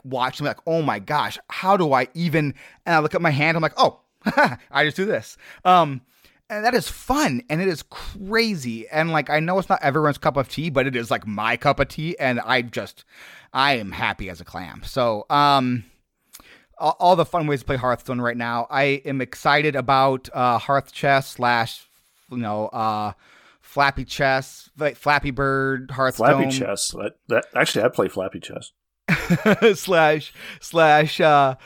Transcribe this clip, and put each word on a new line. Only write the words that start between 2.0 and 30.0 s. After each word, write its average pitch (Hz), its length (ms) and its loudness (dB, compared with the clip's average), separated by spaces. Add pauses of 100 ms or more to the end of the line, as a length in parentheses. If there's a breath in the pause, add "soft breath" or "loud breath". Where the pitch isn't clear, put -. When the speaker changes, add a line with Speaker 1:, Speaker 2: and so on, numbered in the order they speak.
Speaker 1:
even," 160 400 0 (300 loud breath)
and 175 100 0
I 160 40 4
look 147 160 0
at 170 80 -2
my 170 80 2
hand, 151 260 2
I'm 165 60 -2
like, 156 160 0
"Oh, 190 220 2 (240)
<laughs> - 0 - (460 soft breath)
I 143 140 2
just 151 140 -2
do 190 80 -2
this." 147 300 -4 (280 loud breath)
Um, 165 380 4 (480 soft breath)
and 214 140 -8
that 240 100 2
is 220 140 -2
fun, 247 640 -2
and 156 120 -2
it 196 60 0
is 165 140 -4
crazy, 185 1040 -4
and, 160 240 0
like, 151 180 0
I 151 100 2
know 180 180 0
it's 180 100 -2
not - 140 2
everyone's 147 360 2
cup 143 180 -2
of 135 120 -2
tea, 156 220 -6
but 131 160 2
it 135 100 -2
is, 113 140 -4
like, 113 160 -2
my 107 300 -2
cup 139 240 0
of 139 80 0
tea, 160 300 -8
and 127 220 0
I 123 220 0
just, 120 420 -10 (480 loud breath)
I 139 240 2
am 104 160 -8
happy 104 380 -6
as 90 100 -14
a 85 40 -20
clam. - 400 -14
So, 117 460 -2
um, 139 540 2 (960 loud breath)
all, 156 200 0
all 180 180 4
the 165 100 4
fun 165 200 -2
ways 143 140 -2
to - 60 -20
play 139 100 0
Hearthstone 123 440 -2
right 120 160 -2
now. 117 340 -4
I 139 120 2 (220)
am 135 160 -4
excited 147 560 0
about, 135 560 2
uh, 123 260 2
Hearth 139 340 -2
Chess 139 360 0
slash, 120 580 -2 (440)
you 127 80 -10
know, 107 300 -4
uh, 107 440 -4 (480 soft breath)
Flappy 139 460 -2
Chess, 135 720 -4
like, 143 180 -2
Flappy 147 340 0
Bird, 135 600 -4
Hearthstone. 131 380 0 (160)
Speaker 2:
Flappy 135 60 -2
Chess. 110 420 -4
That, 101 240 -10 (120)
that, 117 160 0 (100)
actually, 123 300 2
I 123 40 4
play 107 200 0
Flappy 92 320 -8
Chess. - 320 -14 (360)
Speaker 1:
<laughs> 202 640 2
Slash, 156 600 2 (260 loud breath)